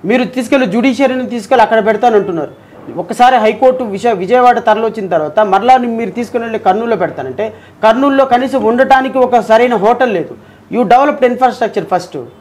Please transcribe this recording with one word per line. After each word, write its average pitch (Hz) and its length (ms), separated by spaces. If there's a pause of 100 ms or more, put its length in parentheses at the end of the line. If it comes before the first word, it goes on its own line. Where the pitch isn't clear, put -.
మీరు 247 180
తీసుకెళ్ళి 254 440
జ్యుడిషియరీని 254 600
తీసుకెళ్ళి 233 340
అక్కడ 220 220
పెడతానంటున్నారు. 202 680 (460)
ఒకసారి 247 380
హైకోర్టు 247 480
విశా-, 214 300
విజయవాడ 233 460
తరలించిన 220 480
తర్వాత 160 320
మరలా 214 380
మీరు 233 320
తీసుకుని 233 340
వెళ్ళి 226 160
కర్నూలులో 220 360
పెడతానంటే 160 580 (300)
కర్నూలులో 269 420
కనీసం 247 380
ఉండటానికి 262 540
ఒక 247 220
సరైన 226 360
హోటల్ 226 380
లేదు. 147 220 (380)
You 240 100
developed 254 500
infrastructure 226 600
first. 175 260 (220)